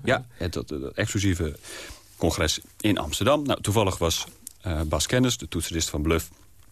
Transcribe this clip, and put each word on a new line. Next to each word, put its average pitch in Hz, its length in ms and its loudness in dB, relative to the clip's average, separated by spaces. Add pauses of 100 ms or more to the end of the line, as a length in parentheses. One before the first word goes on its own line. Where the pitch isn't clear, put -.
Ja, 123 260 2
het, 87 220 -4
dat, 69 160 -6
dat 69 260 -6
exclusieve 92 600 0 (600)
congres - 440 0 (200)
in 104 180 2
Amsterdam. 117 480 2
Nou, 127 140 0
toevallig 101 380 2
was, - 280 0 (340)
eh, 80 220 -2
Bas 78 240 0
Kennis, 127 320 2
de - 100 -12
toetsenist 82 420 -2
van 76 120 -2
Bluff... 80 260 2 (440)